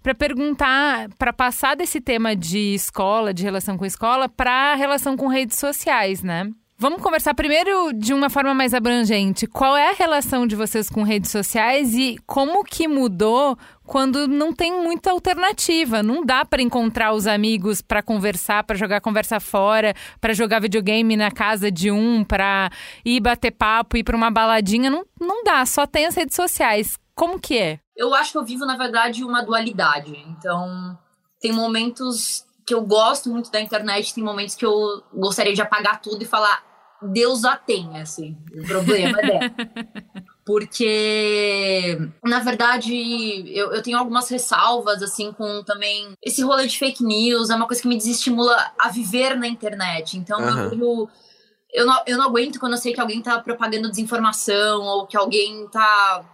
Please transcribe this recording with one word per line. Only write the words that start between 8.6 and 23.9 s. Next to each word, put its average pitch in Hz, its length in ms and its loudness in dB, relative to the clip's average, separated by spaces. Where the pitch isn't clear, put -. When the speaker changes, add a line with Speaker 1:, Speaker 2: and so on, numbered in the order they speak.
Speaker 1:
abrangente. 220 720 2
Qual 269 300 2
é 294 140 4
a 392 40 2
relação 285 540 2
de 214 80 -2
vocês 214 340 -2
com 214 140 0
redes 208 260 0
sociais 226 640 0
e 247 320 0
como 311 380 0
que - 240 -2
mudou 247 680 2
quando 269 400 0
não 294 260 2
tem 339 200 -2
muita 339 300 0
alternativa? 339 880 0
Não 254 240 0
dá 262 180 4
pra 277 160 0
encontrar 226 520 2
os 214 160 0
amigos 208 540 0
pra 208 200 0
conversar, 208 640 -2
pra 220 120 -4
jogar 196 240 0
conversa 214 380 -2
fora, 208 560 2
pra 226 120 0
jogar 220 260 2
videogame 214 580 2
na 214 140 2
casa 208 400 0
de 180 180 0
um, 220 360 2
pra 196 440 0
ir 240 160 2
bater 240 320 0
papo, 226 440 0